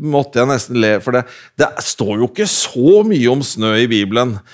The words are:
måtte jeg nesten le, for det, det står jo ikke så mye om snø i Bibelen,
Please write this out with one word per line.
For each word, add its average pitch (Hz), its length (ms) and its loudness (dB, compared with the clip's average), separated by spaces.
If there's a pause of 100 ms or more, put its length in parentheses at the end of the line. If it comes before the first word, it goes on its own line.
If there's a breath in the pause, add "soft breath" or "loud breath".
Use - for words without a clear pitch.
måtte 143 400 -2
jeg 127 80 2
nesten 123 320 -4
le, 107 140 2 (100)
for 123 120 -2
det, 127 100 0 (340 loud breath)
det 151 80 2 (160)
står 104 380 -4
jo 123 60 0
ikke 202 200 -4
så 175 560 2
mye 135 280 2
om 139 120 -2
snø 110 360 -2
i 120 80 2
Bibelen, 110 500 0 (160 soft breath)